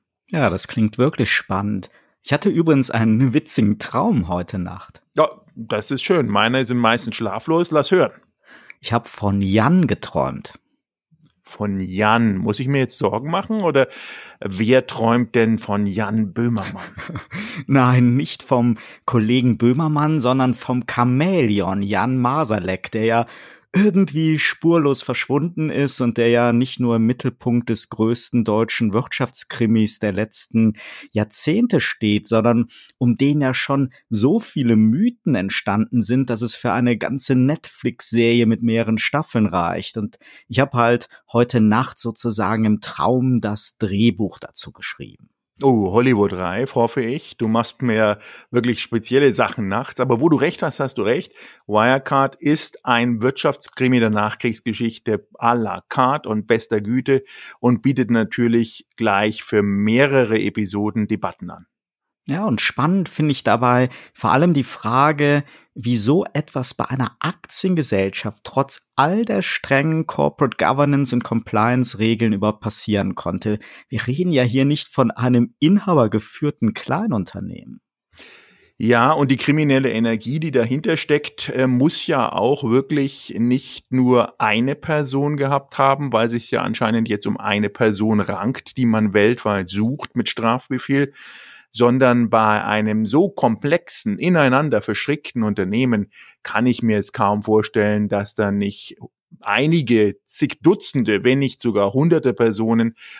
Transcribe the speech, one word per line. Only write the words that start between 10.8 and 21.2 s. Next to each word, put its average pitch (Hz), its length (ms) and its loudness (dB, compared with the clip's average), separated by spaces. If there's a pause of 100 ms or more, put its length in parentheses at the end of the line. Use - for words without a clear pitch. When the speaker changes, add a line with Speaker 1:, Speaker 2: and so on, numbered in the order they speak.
Speaker 2:
Von 101 280 -4
Jan. 104 580 2
Muss 104 220 -2
ich 127 60 -4
mir 139 120 0
jetzt 127 180 -2
Sorgen 113 340 -2
machen 196 300 -4
oder 143 280 2 (520)
wer 110 460 2
träumt 117 480 0
denn 113 240 2
von 104 280 -2
Jan 104 460 -4
Böhmermann? 113 500 -4 (420)
Speaker 1:
<laughs> 196 420 -12
Nein, 127 500 4
nicht - 260 -4
vom 120 360 0 (260)
Kollegen 120 540 2
Böhmermann, 151 600 2
sondern 127 360 2
vom 123 360 -4
Chamäleon 123 920 0